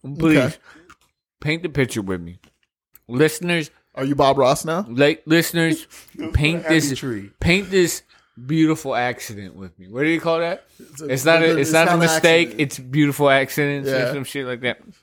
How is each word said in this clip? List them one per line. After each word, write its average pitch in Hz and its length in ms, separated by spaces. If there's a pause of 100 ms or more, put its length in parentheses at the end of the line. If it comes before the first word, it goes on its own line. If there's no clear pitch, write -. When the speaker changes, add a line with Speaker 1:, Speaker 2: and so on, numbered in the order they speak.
(180)
Speaker 1:
Please 160 200
Speaker 2:
Okay. 135 180 (840)
Speaker 1:
paint 160 220
the 175 80
picture 127 320
with 92 180
me, 85 180 (720)
listeners. 156 600 (240)
Speaker 2:
Are 135 100
you 139 100
Bob 139 220
Ross 139 300
now? 170 220
Speaker 1:
Like, 143 360
listeners, 165 640 (240)
Speaker 3:
<laughs> - 240
Speaker 1:
paint 160 300
Speaker 3:
Happy 160 100
Speaker 1:
this, 143 240
Speaker 3:
tree. 104 320 (100)
Speaker 1:
paint 180 300
this 180 320 (440)
beautiful 156 480
accident 110 640
with 92 220
me. 90 100
What 120 140
do 156 80
you 165 100
call 165 200
that? 170 240 (140)
Speaker 2:
It's - 220
a, 151 80
Speaker 1:
It's 131 160
not 165 180
a, 165 100
Speaker 2:
it's 160 80
Speaker 1:
it's 160 120
not 160 140
Speaker 2:
not 175 60
Speaker 1:
a - 20
Speaker 2:
an 170 60
Speaker 1:
mistake. 165 480
Speaker 2:
accident. - 120
Speaker 1:
It's 147 180
beautiful 143 520
accidents 135 580
Speaker 2:
Yeah. 131 220
Speaker 1:
or - 20
some 139 120
shit 139 220
like 123 140
that. 120 200 (220)